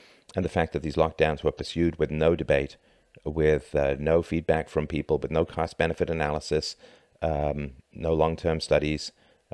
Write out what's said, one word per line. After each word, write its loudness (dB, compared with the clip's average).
And 0
the -2
fact 0
that -4
these -4
lockdowns 2
were 2
pursued 0
with 0
no 4
debate, 0
with, 0
uh, 2
no 2
feedback -2
from -2
people, -2
with -4
no 2
cost-benefit -2
analysis, -2
um, -2
no -2
long-term 0
studies, 0